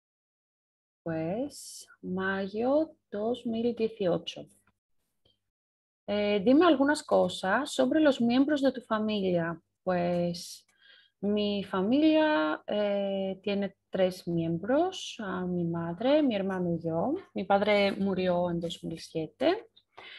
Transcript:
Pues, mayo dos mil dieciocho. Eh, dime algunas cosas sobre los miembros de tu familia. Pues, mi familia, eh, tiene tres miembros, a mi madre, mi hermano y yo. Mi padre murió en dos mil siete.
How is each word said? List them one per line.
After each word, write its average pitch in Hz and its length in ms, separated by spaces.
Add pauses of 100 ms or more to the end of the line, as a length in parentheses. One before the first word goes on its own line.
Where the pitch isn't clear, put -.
(1000)
Pues, 170 840 (140)
mayo 196 880 (180)
dos 226 360
mil 233 280
dieciocho. 185 680 (1700)
Eh, 208 360
dime 269 220
algunas 294 360
cosas 190 680
sobre 262 300
los 285 180
miembros 262 420
de 262 120
tu 247 80
familia. 190 760 (240)
Pues, 175 880 (540)
mi 208 420
familia, 302 1040
eh, 196 720
tiene 202 360 (120)
tres 185 380
miembros, 180 920
a 185 260
mi 180 180
madre, 170 580
mi 254 140
hermano 185 400
y 165 100
yo. 170 300 (180)
Mi 202 120
padre 202 480
murió 185 580
en 170 80
dos 170 240
mil 165 160
siete. 262 680 (500)